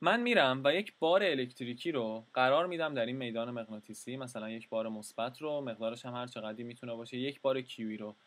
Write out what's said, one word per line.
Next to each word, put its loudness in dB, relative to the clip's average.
من 4
می‌رم 4
و 8
یک 0
بار 6
الکتریکی -2
رو -2
قرار 6
می‌دم -2
در 2
این -4
میدان -4
مغناطیسی، -10
مثلاً -8
یک -10
بار 0
مثبت -6
رو، -2
مقدارش -4
هم -8
هر -4
چقدری -8
می‌تونه -10
باشه، -8
یک -4
بار 4
کیوی -6
رو، -8